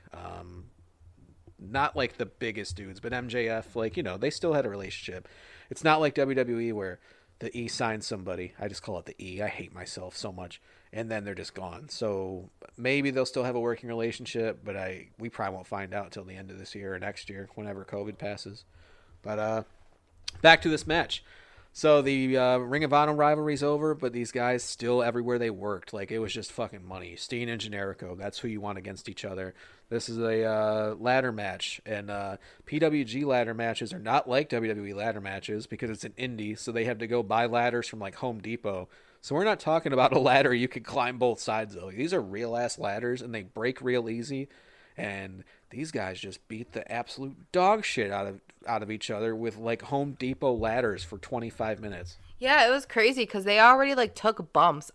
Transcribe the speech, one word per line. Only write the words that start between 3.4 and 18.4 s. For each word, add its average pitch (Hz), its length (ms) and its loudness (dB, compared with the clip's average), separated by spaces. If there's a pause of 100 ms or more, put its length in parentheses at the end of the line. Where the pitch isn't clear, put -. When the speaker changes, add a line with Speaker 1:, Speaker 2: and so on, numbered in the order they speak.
Speaker 1:
F, 113 280 -4
like, 113 200 -2
you 180 80 -4
know, 92 140 -4
they 131 140 0
still 165 220 0
had 139 120 4
a 107 40 0
relationship. 95 580 -8 (420)
It's - 140 -12
not 156 160 6
like 151 160 4
W 135 200 2
W 120 240 2
E 117 120 -2
where 95 280 -6 (380)
the 117 180 -8
E 117 120 -6
signs 110 400 -2
somebody. 92 520 -8
I 104 80 -6
just 98 160 -10
call 98 140 -8
it 85 80 -12
the 82 140 -16
E. 95 220 -8
I 107 60 -2
hate 87 260 -10
myself 90 420 -12
so 107 160 -8
much. 90 300 -12 (320)
And 113 160 -6
then 110 140 -4
they're 101 100 -6
just 92 200 -10
gone. 92 340 -10
So 95 640 -4 (260)
maybe 139 360 0
they'll 131 140 2
still 127 200 -2
have 123 100 -2
a 120 60 0
working 117 260 -2
relationship, 117 720 -4
but 98 140 -8
I, 92 320 -8 (100)
we 117 120 -8
probably 95 260 -4
won't 92 120 -12
find 98 260 -8
out 101 180 -6
till 95 140 -12
the 95 100 -14
end 95 160 -14
of 95 80 -14
this 92 160 -14
year 98 180 -6
or 90 60 -6
next 98 300 -8
year, 98 260 -10
whenever 101 300 -8
covid 101 320 -8
passes. 98 480 -10 (560)